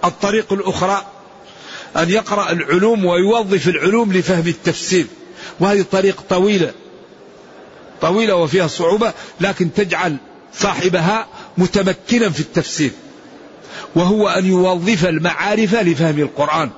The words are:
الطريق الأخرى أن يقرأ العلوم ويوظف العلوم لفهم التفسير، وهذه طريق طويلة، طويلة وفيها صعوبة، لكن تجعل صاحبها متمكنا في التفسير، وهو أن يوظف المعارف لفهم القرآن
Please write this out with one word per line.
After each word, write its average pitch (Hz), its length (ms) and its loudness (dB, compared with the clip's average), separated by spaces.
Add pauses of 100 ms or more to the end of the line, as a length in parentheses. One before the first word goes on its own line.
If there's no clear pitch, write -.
الطريق 208 500 -2
الأخرى 196 520 -2 (920)
أن 170 120 0
يقرأ 202 420 0
العلوم 180 540 2
ويوظف 190 600 2
العلوم 190 460 2
لفهم 175 340 0
التفسير، 170 600 -2 (520)
وهذه 196 320 2
طريق 190 380 0
طويلة، 185 420 2 (1300)
طويلة 202 340 2
وفيها 170 320 2
صعوبة، 190 460 0 (280)
لكن 185 320 -2
تجعل 175 440 -2 (360)
صاحبها 185 760 0 (300)
متمكنا 196 720 0
في 135 100 -6
التفسير، 156 520 -2 (1040)
وهو 196 320 2
أن 185 180 0
يوظف 185 600 2
المعارف 180 720 0
لفهم 160 440 0
القرآن 147 580 -2